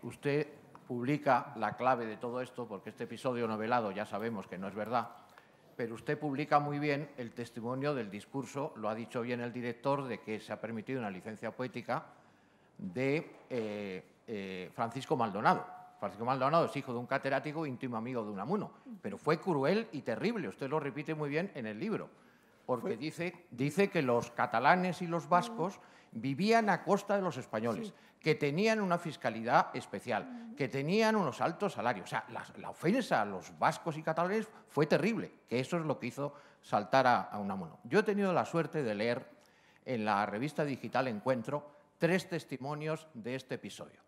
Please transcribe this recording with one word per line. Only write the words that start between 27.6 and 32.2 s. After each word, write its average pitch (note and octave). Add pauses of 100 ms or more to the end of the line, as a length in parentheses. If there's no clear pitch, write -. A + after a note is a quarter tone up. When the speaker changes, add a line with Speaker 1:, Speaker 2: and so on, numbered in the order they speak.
Speaker 2:
Sí. - (260)
Speaker 1:
que D3+
tenían G3
una F3
fiscalidad B2+
especial, G#2+
que C#3
tenían G#3
unos D#3
altos E3+
salarios. G#2
O -
sea, -